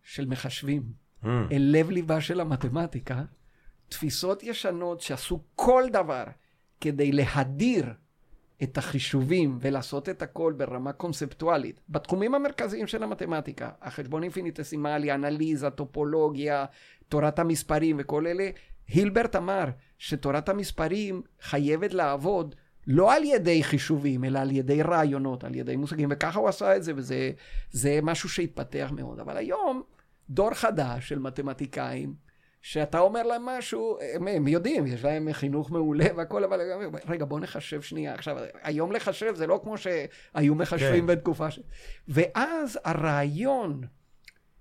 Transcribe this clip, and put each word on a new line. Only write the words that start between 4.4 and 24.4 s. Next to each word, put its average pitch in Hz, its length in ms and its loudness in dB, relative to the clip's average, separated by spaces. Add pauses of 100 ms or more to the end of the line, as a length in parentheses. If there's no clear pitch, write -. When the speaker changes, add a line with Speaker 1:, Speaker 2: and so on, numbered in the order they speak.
Speaker 1:
ישנות 175 580 -4
שעשו - 380 -4 (160)
כל 254 360 6
דבר 151 320 0 (580)
כדי 143 300 2
להדיר 143 720 2 (800)
את 131 140 -4
החישובים 139 840 2
ולעשות 139 480 -2
את 185 120 -8
הכל 165 360 -2
ברמה 131 360 -4
קונספטואלית, 160 840 -2 (100)
בתחומים 190 460 0
המרכזיים 226 520 -2
של 220 160 -4
המתמטיקה, 165 680 -6 (120)
החשבון 147 420 -6
אינפיניטסימלי, 151 920 -4
אנליזה, 147 560 0
טופולוגיה, 147 960 0 (440)
תורת 147 300 2
המספרים 160 600 2
וכל 151 280 -2
אלה, 185 220 -2 (380)
הילברט 202 480 4
אמר 185 300 0 (320)
שתורת 147 520 -2
המספרים 190 720 -2 (200)
חייבת 156 520 0
לעבוד 160 640 0 (320)
לא 185 260 8
על 311 100 6
ידי 175 400 4
חישובים, 139 600 2
אלא 135 160 0
על 135 120 0